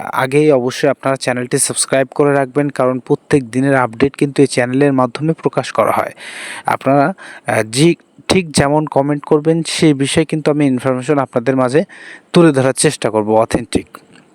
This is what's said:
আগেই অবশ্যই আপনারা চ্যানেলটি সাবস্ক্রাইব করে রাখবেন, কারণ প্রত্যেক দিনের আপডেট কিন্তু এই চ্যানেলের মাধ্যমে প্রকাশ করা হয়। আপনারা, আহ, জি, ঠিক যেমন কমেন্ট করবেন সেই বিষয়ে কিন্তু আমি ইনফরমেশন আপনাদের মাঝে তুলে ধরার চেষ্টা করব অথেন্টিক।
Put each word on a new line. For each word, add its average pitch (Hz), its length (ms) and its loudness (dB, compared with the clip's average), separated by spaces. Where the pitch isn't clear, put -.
আগেই 143 400 2
অবশ্যই 127 360 0
আপনারা 135 280 -2
চ্যানেলটি 123 420 -4
সাবস্ক্রাইব 135 560 0
করে 143 180 2
রাখবেন, 139 380 0
কারণ 127 280 -2
প্রত্যেক 135 520 -2
দিনের 135 260 0
আপডেট 123 400 0
কিন্তু 143 260 0
এই 131 40 6
চ্যানেলের 131 460 0
মাধ্যমে 131 400 0
প্রকাশ - 400 -4
করা - 200 0
হয়। - 200 -2
আপনারা, 143 460 0
আহ, 113 160 -2
জি, 135 320 2
ঠিক 175 240 0
যেমন 147 340 0
কমেন্ট 143 380 -2
করবেন 160 380 2
সেই 156 320 2
বিষয়ে 139 300 0
কিন্তু 156 260 -2
আমি 147 160 0
ইনফরমেশন 127 520 0
আপনাদের 131 380 -2
মাঝে 131 280 2
তুলে 165 200 6
ধরার 131 200 2
চেষ্টা - 380 -2
করব 107 240 0
অথেন্টিক। - 640 -2